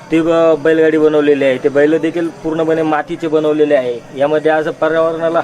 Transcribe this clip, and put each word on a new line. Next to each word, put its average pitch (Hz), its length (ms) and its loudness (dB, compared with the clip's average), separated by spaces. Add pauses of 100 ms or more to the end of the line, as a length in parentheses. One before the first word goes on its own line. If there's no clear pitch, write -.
(100)
ती, 160 80 2
अ, 165 360 2
बैलगाडी 160 440 2
बनवलेली 147 460 2
आहे. 127 140 0
ते 143 100 -2
बैल 151 300 2
देखील 165 300 -4
पूर्णपणे 160 540 -4
मातीचे 156 460 -4
बनवलेले 151 460 0
आहे. 127 440 -4
यामध्ये 151 320 0
असं 156 200 0
पर्यावरणाला 165 720 -2